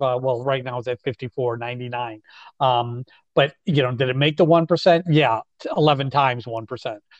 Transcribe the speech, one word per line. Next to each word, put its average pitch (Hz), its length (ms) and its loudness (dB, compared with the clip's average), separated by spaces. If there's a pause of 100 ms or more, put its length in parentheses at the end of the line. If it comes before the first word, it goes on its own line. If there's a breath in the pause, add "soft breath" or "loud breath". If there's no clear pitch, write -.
Uh, 127 200 0
well, 127 220 -2
right 135 220 -2
now 123 160 -8
it's 120 80 -10
at 123 140 -6
fifty-four 123 560 -6
ninety-nine. 120 640 -10 (360 loud breath)
Um, 120 460 0 (320 soft breath)
but, 147 180 2 (100)
you 143 200 2
know, 123 80 -2
did 131 160 0
it 131 80 -2
make 147 200 2
the 180 80 4
one 165 220 4
percent? 170 420 2
Yeah, 135 340 2 (180)
t-, - 160 -10
eleven 143 340 2
times 127 340 0
one 113 220 -8
percent. 117 340 -10 (200 soft breath)